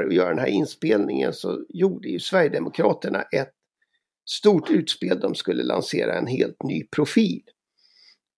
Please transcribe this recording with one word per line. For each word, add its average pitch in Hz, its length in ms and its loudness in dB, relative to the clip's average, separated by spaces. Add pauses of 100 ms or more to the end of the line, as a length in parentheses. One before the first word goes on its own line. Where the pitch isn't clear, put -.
att - 60 0
göra 90 160 4
den 85 100 0
här 127 80 0
inspelningen 135 880 0
så - 360 -6
gjorde 180 400 0
ju 175 100 -4
Sverigedemokraterna - 1000 0
ett - 300 -4 (760)
stort - 400 4
utspel. - 500 0
De - 160 -2
skulle - 280 -2
lansera - 540 -2
en 127 100 -2
helt - 360 -2
ny - 200 -4
profil. 175 580 0 (960)